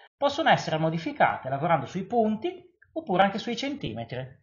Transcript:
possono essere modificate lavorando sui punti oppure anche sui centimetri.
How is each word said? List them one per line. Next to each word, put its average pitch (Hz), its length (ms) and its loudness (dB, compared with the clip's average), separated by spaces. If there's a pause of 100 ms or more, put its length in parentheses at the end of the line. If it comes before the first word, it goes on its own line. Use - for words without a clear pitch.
(160)
possono 285 340 2
essere 160 280 4
modificate 160 720 0
lavorando 139 360 0
sui 180 200 -8
punti 233 580 -2 (300)
oppure 190 300 2
anche 202 160 2
sui 240 160 -4
centimetri. 127 680 -6 (180)